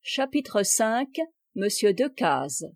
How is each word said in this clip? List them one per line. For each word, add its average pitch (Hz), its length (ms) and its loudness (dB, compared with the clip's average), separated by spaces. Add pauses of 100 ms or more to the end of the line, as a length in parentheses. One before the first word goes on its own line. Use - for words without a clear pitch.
Chapitre 269 600 -2
cinq. 233 560 0 (340)
Monsieur 202 400 2
Decazes. 160 840 -2